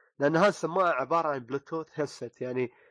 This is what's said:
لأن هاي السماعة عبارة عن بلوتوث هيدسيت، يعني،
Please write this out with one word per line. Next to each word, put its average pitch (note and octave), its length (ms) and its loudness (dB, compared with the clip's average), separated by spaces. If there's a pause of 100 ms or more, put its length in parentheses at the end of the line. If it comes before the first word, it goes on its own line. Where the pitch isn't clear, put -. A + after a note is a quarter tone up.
(200)
لأن D3 160 4
هاي F#3 120 6
السماعة F3 440 0
عبارة D#3 360 0
عن C#3 100 -2
بلوتوث C#3 600 -6
هيدسيت، - 400 -8
يعني، B2+ 300 -2 (200)